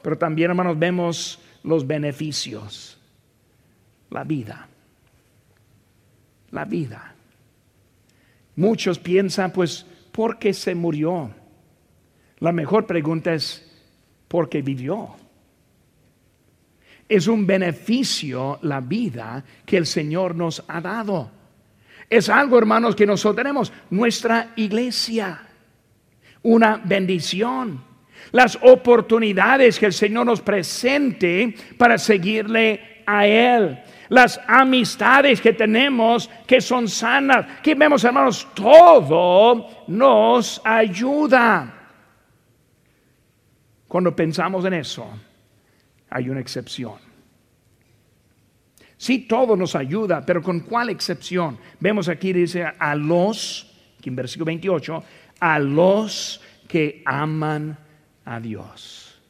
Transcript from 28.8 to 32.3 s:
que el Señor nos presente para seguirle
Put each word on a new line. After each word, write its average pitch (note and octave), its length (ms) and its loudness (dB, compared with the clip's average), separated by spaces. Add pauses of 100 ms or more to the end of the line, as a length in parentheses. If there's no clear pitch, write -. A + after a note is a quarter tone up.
que G#3+ 80 2
el G3 60 0
Señor G#3+ 340 -2
nos A#3 140 0
presente G#3 1120 -2 (240)
para A#3 180 4
seguirle G#3+ 1120 -2